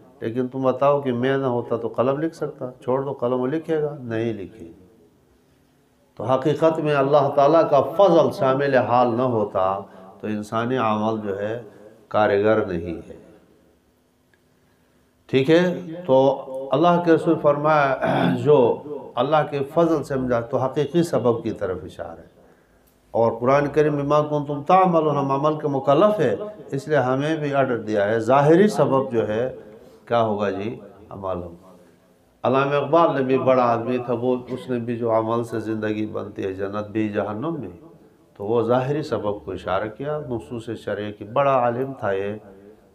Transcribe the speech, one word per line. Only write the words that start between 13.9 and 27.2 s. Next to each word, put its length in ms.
ठीक 200
है, 140
तो 680
अल्लाह 240
के 160
रसूल 220
फरमाया, 1000
<clears throat> 100
जो 120
अल्लाह 260
के 160
फजल 300
से 140
हम 140
जा-, 120
तो 160
हकीकी 460
सबब 400
की 80
तरफ 340
इशारा 260
है। 180
और 220
कुरान 320
करीम 300
बिमा 240
कुंतुम 420
तामलून, 540
हम 160
अमल 220
के 120
मुकल्लफ 520
है, 180
इसलिए 240
हमें 440